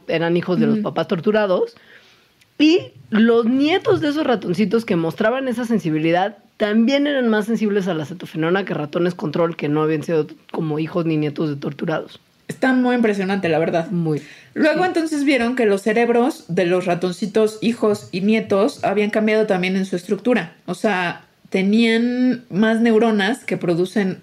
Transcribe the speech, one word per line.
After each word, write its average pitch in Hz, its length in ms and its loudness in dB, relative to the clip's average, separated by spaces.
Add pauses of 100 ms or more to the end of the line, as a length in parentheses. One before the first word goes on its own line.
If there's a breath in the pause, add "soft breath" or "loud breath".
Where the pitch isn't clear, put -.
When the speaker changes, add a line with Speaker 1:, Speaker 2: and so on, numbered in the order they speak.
Speaker 1:
eran 170 280 0
hijos 175 240 0
de - 60 4
los 220 100 2
Speaker 2:
Ujú. 214 80 -2
Speaker 1:
papás 165 240 -4
torturados. 208 640 0 (840 soft breath)
Y 320 340 2 (180)
los 226 360 4
nietos 311 540 2
de 302 100 0
esos 302 160 -2
ratoncitos 214 580 0
que 208 120 0
mostraban 220 520 -2
esa 240 160 -4
sensibilidad 175 760 0 (180)
también 226 520 2
eran 254 200 0
más 214 180 0
sensibles 208 420 0
a 175 60 -2
la 156 100 -4
acetofenona 175 600 -4
que 185 100 -6
ratones 170 420 -2
control 165 400 -2
que 147 120 -6
no 151 140 0
habían 156 220 0
sido 156 220 0 (260)
como 156 260 -4
hijos 160 260 -4
ni 160 120 0
nietos 151 340 -2
de 143 60 -6
torturados. - 640 -8 (260)
Speaker 2:
Está - 280 -2
muy 247 200 2
impresionante, 196 540 0
la 156 100 2
verdad. 170 320 -2
Speaker 1:
Muy. 160 300 -2 (320 loud breath)
Speaker 2:
Luego, 311 300 2
Speaker 1:
Sí. 370 60 2
Speaker 2:
entonces, 320 360 -2
vieron 247 320 2
que 240 100 2
los 196 160 2
cerebros 233 680 0
de 175 180 0
los 180 180 0
ratoncitos 185 800 0
hijos 220 500 -2
y 185 80 -6
nietos 208 640 0
habían 208 260 0
cambiado 214 360 2
también 190 300 0
en 190 100 0
su 190 100 -6
estructura. 196 580 -2 (120)
O 170 80 -6
sea, 180 500 -2 (240)
tenían 233 1000 2
más 220 300 2
neuronas 220 640 2
que - 120 -4
producen 180 680 -2